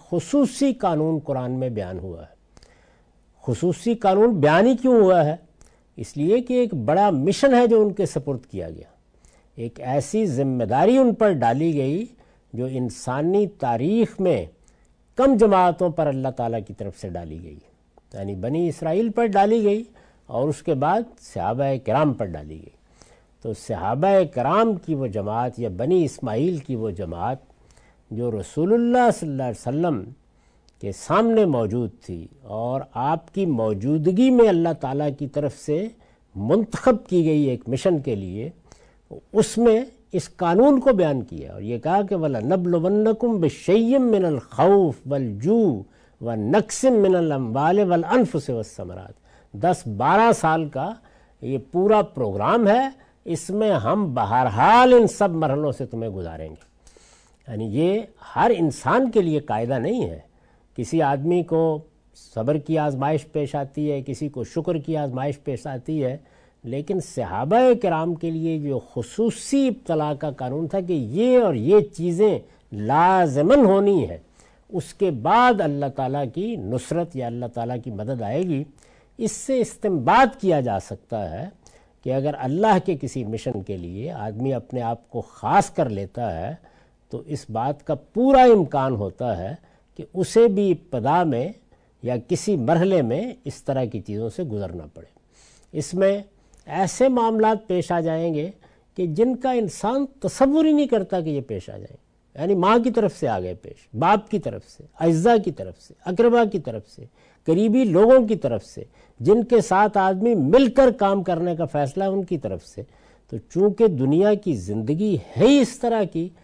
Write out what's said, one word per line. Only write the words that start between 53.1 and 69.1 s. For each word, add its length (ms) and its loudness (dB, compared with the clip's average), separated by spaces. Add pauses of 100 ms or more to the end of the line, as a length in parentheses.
اس 240 -6
میں 200 0 (100)
ہم 340 -2
بہرحال 800 4
ان 160 8
سب 260 0
مرحلوں 380 -2
سے 140 -8
تمہیں 240 -8
گزاریں 380 -10
گے۔ 160 -20 (840)
یعنی 160 -8 (140)
یہ 220 0 (360)
ہر 200 4
انسان 540 0
کے 120 2
لیے 200 0
قاعدہ 360 -2
نہیں 320 -2
ہے، 80 -12 (600)
کسی 240 -2
آدمی 420 0
کو 180 0 (540)
صبر 420 -4
کی 200 -2
آزمائش 540 -2
پیش 220 -4
آتی 380 -6
ہے، 140 -4
کسی 220 -6
کو 160 -8
شکر 340 -4
کی 180 -6
آزمائش 480 -6
پیش 220 -8
آتی 380 -6
ہے، 120 -4 (480)
لیکن 400 -6
صحابہ 520 -2 (260)
کرام 320 0
کے 160 -6
لیے 280 -4
جو 200 -4 (120)
خصوصی 800 -2